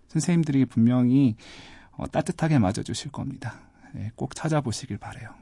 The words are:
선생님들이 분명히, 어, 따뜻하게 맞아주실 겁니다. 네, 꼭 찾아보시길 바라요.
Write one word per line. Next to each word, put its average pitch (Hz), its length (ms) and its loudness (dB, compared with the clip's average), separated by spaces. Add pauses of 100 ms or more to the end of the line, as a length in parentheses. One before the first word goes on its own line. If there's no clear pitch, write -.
선생님들이 156 580 2
분명히, 123 720 4 (560)
어, - 160 -8
따뜻하게 156 500 0
맞아주실 107 520 0
겁니다. - 500 -8 (340)
네, 101 220 -8
꼭 - 180 -8
찾아보시길 135 640 -2
바라요. - 320 -14 (120)